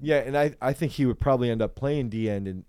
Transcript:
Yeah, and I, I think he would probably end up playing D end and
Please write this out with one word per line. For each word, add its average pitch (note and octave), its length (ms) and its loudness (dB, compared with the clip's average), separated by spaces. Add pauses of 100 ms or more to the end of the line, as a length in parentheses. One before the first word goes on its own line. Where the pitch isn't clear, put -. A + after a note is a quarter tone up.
Yeah, D3 160 2
and C3 180 -2
I, D3 240 2
I C3 140 0
think D3 180 -2
he C#3 140 2
would A#2+ 140 2
probably B2 280 2
end A2+ 140 0
up G#2+ 140 -2
playing C#3 340 -2
D A2 180 -2
end G2 200 -2
and F#2 200 -8